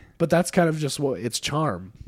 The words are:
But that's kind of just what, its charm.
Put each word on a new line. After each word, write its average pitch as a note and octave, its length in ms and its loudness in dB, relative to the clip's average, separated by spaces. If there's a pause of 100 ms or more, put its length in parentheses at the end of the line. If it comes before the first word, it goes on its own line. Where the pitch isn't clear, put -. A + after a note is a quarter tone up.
(180)
But E3 120 0
that's F3 200 4
kind E3+ 180 4
of D#3 100 -2
just D3 200 -4
what, C3+ 220 -2
its A2+ 200 -4
charm. G#2+ 520 -4 (160)